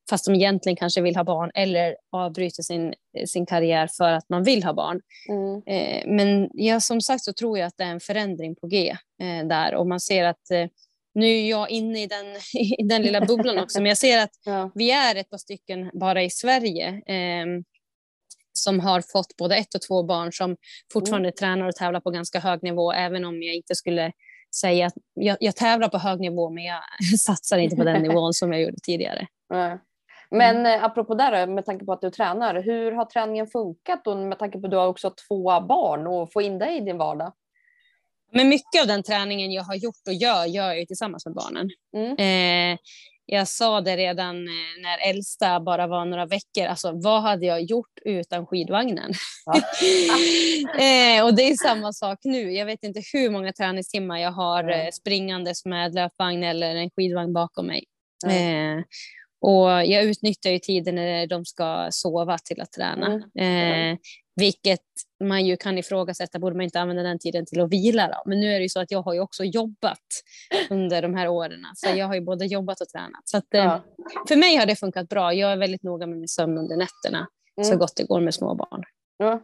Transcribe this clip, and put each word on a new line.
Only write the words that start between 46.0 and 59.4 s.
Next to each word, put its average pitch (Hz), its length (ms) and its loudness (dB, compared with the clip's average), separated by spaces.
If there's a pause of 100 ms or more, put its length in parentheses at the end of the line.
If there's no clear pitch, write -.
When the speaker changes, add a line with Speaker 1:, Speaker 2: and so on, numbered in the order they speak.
Speaker 1:
några 175 220 -4
veckor. 196 400 -4
Alltså, 170 280 -4
vad 214 280 2
hade 196 240 0
jag 170 160 0
gjort 226 420 -4
utan 175 420 -4
skidvagnen? 190 680 -2 (340)
Speaker 2:
Ja. 160 80 2
Speaker 1:
<laughs> 311 100 4 (1120)
Eh, 247 460 8
och 233 100 8
det 240 80 8
är 269 120 6 (140)
samma 214 240 0
sak 196 320 -6
nu. 247 280 -2
Jag 202 140 -4
vet 220 180 -8
inte 208 180 -8 (100)
hur 262 180 2
många 196 220 -4
träningstimmar 185 680 -4
jag 175 140 -2
har, 175 320 0
Speaker 2:
Mm. 165 220 0
Speaker 1:
eh, 170 60 -6
springandes 185 720 -4
med 175 300 -2
löpvagn 180 500 -2
eller 165 320 -2
en 170 200 -4
skidvagn 175 360 0
bakom 170 340 -2
mig. 170 180 -6 (420)
Speaker 2:
Mm. 165 520 0
Speaker 1:
Eh, 165 60 -6 (560)